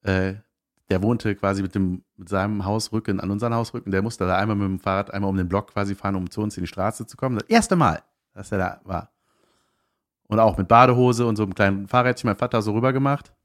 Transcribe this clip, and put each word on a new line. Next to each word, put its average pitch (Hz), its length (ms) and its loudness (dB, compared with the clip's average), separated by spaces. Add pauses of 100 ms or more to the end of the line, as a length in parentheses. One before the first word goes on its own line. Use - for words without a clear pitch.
Äh, 95 300 0 (560)
der 92 140 0
wohnte 110 320 0
quasi 98 260 0
mit 95 140 -6
dem, 92 280 -2 (140)
mit 92 100 -20
seinem 101 380 -2
Hausrücken 107 540 -4
an 92 100 -6
unseren 107 240 -2
Hausrücken, 117 380 -6
der 95 100 2
musste 110 240 -4
da 92 120 2
einmal 104 180 0
mit 101 120 0
dem 95 120 -4
Fahrrad 98 340 -4
einmal 98 160 -4
um 95 80 -2
den 92 100 0
Block 98 260 -2
quasi 101 200 -4
fahren, 98 220 -4
um 92 160 -6
zu 107 100 -6
uns 107 160 -6
in 90 60 -6
die 87 40 -6
Straße 104 380 -6
zu - 120 -20
kommen. 127 200 -4
Das - 120 -8
erste 220 260 2
Mal, 110 260 2 (320)
dass - 180 -14
er 104 60 -2
da 92 260 -4
war. 92 280 -10 (1160)
Und 107 120 2
auch 113 180 6
mit 92 100 0
Badehose 123 600 6
und 113 80 0
so 107 80 0
einem 95 100 -4
kleinen 98 340 0
Fahrrädchen, 123 420 0
mein 98 60 0
Vater 120 280 -2
so 107 100 -2
rüber 123 200 0
gemacht. 139 380 -2 (140)